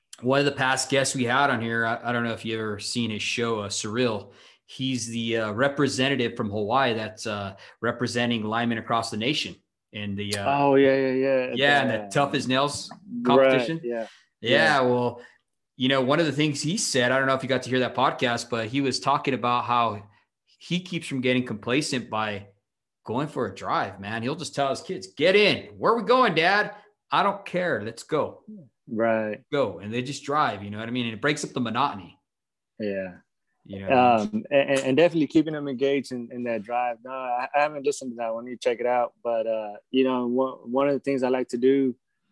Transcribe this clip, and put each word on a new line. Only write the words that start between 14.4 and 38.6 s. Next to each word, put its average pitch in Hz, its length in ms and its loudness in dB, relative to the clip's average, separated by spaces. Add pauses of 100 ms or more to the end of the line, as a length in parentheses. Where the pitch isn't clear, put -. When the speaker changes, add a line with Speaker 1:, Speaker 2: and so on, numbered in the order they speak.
Speaker 1:
Yeah, 113 80 -2 (260)
Speaker 2:
Yeah. 139 60 4
Speaker 1:
well, 123 400 0 (540)
you 127 140 0
know, 135 120 4
one 135 180 2
of 170 80 4
the 147 40 0
things 143 300 0
he 117 160 -2
said, 123 340 0
I 131 80 4
don't 135 80 0
know 135 80 4
if 131 80 -4
you 123 60 -4
got 127 140 0
to 123 60 -8
hear 127 100 2
that 120 160 -2
podcast, 123 540 0
but 113 180 -2
he 135 140 -2
was 135 180 0
talking 139 340 0
about 120 320 0
how 117 380 0 (580)
he 175 200 -2
keeps 170 260 -8
from 135 140 -4
getting 127 240 2
complacent 123 640 -2
by 107 360 -4 (600)
going 127 220 -2
for 135 200 -4
a 98 80 -12
drive, 107 440 -4
man. 104 220 -6
He'll 127 140 -4
just 165 180 -10
tell 139 160 0
his 135 120 -4
kids, - 260 -10
"Get 180 300 4
in. 175 300 4 (100)
Where 165 180 2
we 233 80 -2
going, 226 320 4
Dad? 190 400 2 (360)
I 160 120 4
don't 196 220 -2
care. 170 360 0
Let's 110 220 -8
go." 117 400 -2 (420)
Speaker 2:
Right. 110 560 0 (120)
Speaker 1:
Go. 110 260 0
And 104 140 -8
they 123 80 -2
just 135 240 -8
drive, 135 360 0
you 101 80 -10
know 104 100 -8
what 113 100 -8
I - 20 -8
mean? 123 140 -2
And 117 80 -6
it 104 80 -12
breaks 151 240 0
up 147 80 -8
the 131 80 -2
monotony. 113 580 -4 (580)
Speaker 2:
Yeah. 98 360 -6 (520)
Speaker 1:
You 98 160 -12
know 95 60 -10
what 131 100 4
I 123 200 6
mean? 104 160 0
Speaker 2:
Um, 107 180 -2
and, 139 280 4
and 135 180 0
definitely 160 300 4
keeping 156 260 2
them 147 160 -6
engaged 139 420 0
in, 123 200 -8
in 123 120 -8
that 117 200 -2
drive. 120 420 -2
No, 127 60 -12
I, 127 440 -4
I 147 60 4
haven't 147 240 -2
listened 135 260 -4
to 117 60 -12
that 117 160 -4
one. 117 140 -8
You 123 100 -10
check 117 240 0